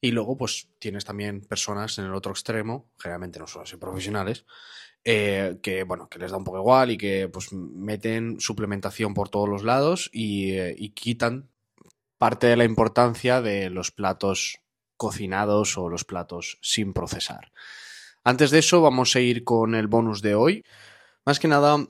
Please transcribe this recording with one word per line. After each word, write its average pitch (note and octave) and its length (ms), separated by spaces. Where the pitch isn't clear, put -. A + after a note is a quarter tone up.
Y B2 60
luego, A#2 260
pues, - 320
tienes G2+ 240
también G2+ 380
personas G#2 560
en G2 80
el F#2+ 80
otro F#2+ 180
extremo, A2+ 640
generalmente F2 400
no D#2+ 80
suelen - 220
ser - 100
profesionales, G2 680
eh, G2+ 580
que, F#2 220
bueno, F2+ 240
que - 100
les F2+ 140
da F#2+ 60
un F#2 40
poco F#2 160
igual B2 320
y G#2+ 80
que, F#2+ 300
pues, F#2 240
meten G2+ 880
suplementación G#2 760
por G2 140
todos G#2 200
los G2+ 140
lados C#3 500
y, G2+ 420
eh, F#2 220
y E2+ 120
quitan A#2 640
parte B2 300
de A#2+ 80
la A#2+ 80
importancia A#2 760
de G2+ 300
los F2+ 220
platos F#2+ 680
cocinados G#2 840
o F2+ 100
los E2+ 160
platos F2 580
sin G2 300
procesar. - 600
Antes B2+ 260
de D#3 80
eso, E3+ 240
vamos B2+ 320
a B2+ 60
ir A#2+ 240
con A2+ 320
el A2 100
bonus A2 340
de G#2 140
hoy. D3+ 300
Más C#3+ 140
que - 80
nada D3 300